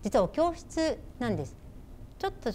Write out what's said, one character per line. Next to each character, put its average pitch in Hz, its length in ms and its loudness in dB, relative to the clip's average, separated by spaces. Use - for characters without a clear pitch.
実 214 160 4
は 185 60 8
お - 20 0
教 330 260 4
室 - 460 0
な 240 120 -2
ん 196 60 2
で 147 100 -2
す。 - 120 -12
ち - 60 -2
ょ - 20 2
っ 381 60 -2
と - 220 -2